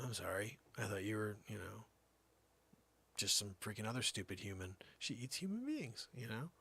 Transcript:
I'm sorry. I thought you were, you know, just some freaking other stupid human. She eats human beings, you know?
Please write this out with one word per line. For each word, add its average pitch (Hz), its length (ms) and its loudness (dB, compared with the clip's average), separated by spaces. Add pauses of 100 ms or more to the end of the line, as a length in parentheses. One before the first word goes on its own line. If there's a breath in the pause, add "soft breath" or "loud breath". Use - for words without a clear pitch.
I'm 123 120 0
sorry. 107 440 0 (200)
I 123 40 2
thought 98 220 2
you 107 120 4
were, 107 200 2 (120)
you 107 80 -4
know, 101 300 -8 (1300)
just 101 220 6
some 101 220 0
freaking 107 260 0
other 120 160 2
stupid - 380 2
human. 95 360 -4 (220 loud breath)
She - 160 0
eats 123 220 -4
human 202 300 0
beings, 247 480 -2
you 120 120 -4
know? 117 240 -2 (100)